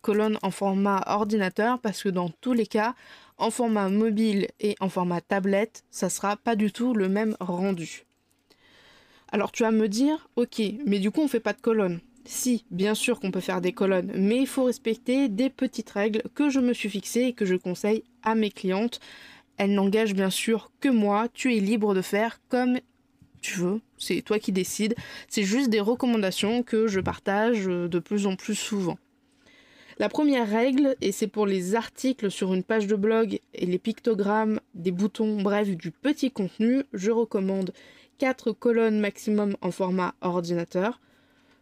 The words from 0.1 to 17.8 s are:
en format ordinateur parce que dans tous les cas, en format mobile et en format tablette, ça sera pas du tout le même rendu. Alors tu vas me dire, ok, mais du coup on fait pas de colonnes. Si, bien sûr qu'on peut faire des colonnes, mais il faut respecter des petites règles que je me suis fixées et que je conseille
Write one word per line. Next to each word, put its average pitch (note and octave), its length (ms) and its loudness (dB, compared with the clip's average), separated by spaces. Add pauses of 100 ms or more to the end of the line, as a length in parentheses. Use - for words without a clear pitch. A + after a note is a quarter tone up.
en F#3+ 100 -2
format G3 560 0
ordinateur G#3+ 720 0
parce - 240 -6
que G3+ 60 0
dans F3+ 200 -2
tous B3 240 -4
les A3+ 140 2
cas, A3 280 0 (420)
en A3+ 140 0
format G#3+ 380 0
mobile G#3+ 580 2 (140)
et G#3 180 -2
en F#3+ 80 -2
format F3 320 -2
tablette, G3 720 -2
ça - 160 -4
sera G3+ 300 -4
pas A#3 180 -2
du G#3 160 0
tout B3 220 -2
le F#3+ 160 2
même G#3+ 320 0
rendu. F3+ 640 -4 (1200)
Alors - 220 -2
tu - 120 -2
vas A3+ 80 2
me A3 180 2
dire, C#4 480 0
ok, A#3 240 -2 (240)
mais G3+ 140 2
du G3+ 120 0
coup - 80 0
on D4+ 80 2
fait A#3 140 0
pas G#3 100 -2
de - 80 -6
colonnes. G3 400 0 (240)
Si, - 480 -2
bien G3 240 0
sûr A#3 240 -2
qu'on F#3+ 120 -4
peut F#3 100 -2
faire F#3 180 -2
des F3+ 140 0
colonnes, F#3+ 420 0
mais G3 220 2
il C4 100 2
faut C4 160 -2
respecter B3 640 0
des A#3 220 0
petites - 400 -6
règles G#3 340 -2 (100)
que D4 160 2
je C4+ 120 2
me B3 100 2
suis A3+ 180 -4
fixées G#3+ 340 -2
et B3 100 0
que G#3+ 120 -2
je F#3 100 2
conseille G#3 500 -2 (180)